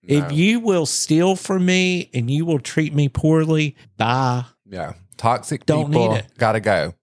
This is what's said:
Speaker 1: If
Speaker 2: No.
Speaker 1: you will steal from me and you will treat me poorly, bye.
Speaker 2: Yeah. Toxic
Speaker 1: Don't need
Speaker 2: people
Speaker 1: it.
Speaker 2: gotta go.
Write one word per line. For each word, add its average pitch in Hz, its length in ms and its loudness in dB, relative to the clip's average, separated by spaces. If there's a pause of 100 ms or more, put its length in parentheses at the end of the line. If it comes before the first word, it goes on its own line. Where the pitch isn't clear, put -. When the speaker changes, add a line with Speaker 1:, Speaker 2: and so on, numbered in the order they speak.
Speaker 1:
If 143 260 0
Speaker 2:
No. 147 60 -4
Speaker 1:
you 214 240 2
will 190 260 0
steal 175 500 0
from 185 300 -2
me 180 480 0
and 123 160 -2
you 151 160 -2
will 156 140 0
treat 151 340 -2
me 143 160 2
poorly, 156 680 0 (220)
bye. 123 480 0 (220)
Speaker 2:
Yeah. 85 260 -10 (240)
Toxic 123 480 -2
Speaker 1:
Don't 151 240 0
need 147 100 2
Speaker 2:
people 110 160 2
Speaker 1:
it. 107 100 -4 (120)
Speaker 2:
gotta 110 220 2
go. 90 420 0